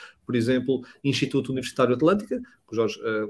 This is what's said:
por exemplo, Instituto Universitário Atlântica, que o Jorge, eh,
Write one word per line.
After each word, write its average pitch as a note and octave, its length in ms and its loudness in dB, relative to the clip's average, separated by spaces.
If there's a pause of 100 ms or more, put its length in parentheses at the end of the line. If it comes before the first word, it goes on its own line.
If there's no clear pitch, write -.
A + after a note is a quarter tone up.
(240)
por B2 120 -4
exemplo, B2+ 500 0 (180)
Instituto C3+ 480 0
Universitário B2 440 0
Atlântica, G3+ 440 2
que - 340 -16
o - 20 -8
Jorge, A2 280 0
eh, G#2+ 260 -2